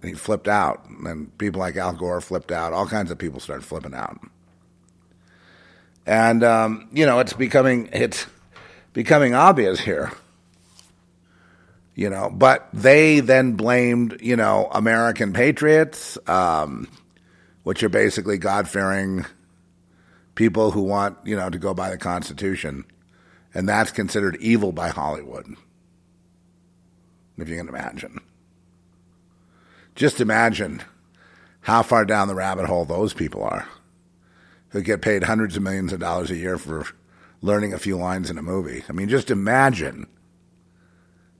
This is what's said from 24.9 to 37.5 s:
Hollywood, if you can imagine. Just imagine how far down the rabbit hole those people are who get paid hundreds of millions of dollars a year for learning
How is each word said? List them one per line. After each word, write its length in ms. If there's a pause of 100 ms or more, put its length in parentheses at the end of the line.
Hollywood, 680 (1800)
if 100
you 80
can 100
imagine. 540 (1700)
Just 260
imagine 600 (800)
how 200
far 220
down 240
the 60
rabbit 320
hole 180
those 300
people 280
are 240 (1040)
who 140
get 180
paid 220
hundreds 340
of 60
millions 320
of 60
dollars 300
a 60
year 220
for 260 (560)
learning 320